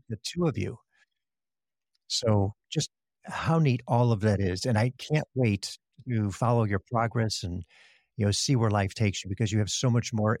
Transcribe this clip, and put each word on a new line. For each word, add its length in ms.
the 120
two 240
of 120
you. 180
So 460
just 200
how 340
neat 280
all 260
of 80
that 200
is. 240
And 120
I 220
can't 360
wait 440
to 220
follow 340
your 160
progress 520
and, 200
you 100
know, 60
see 240
where 140
life 240
takes 300
you, 60
because 220
you 60
have 120
so 200
much 220
more 280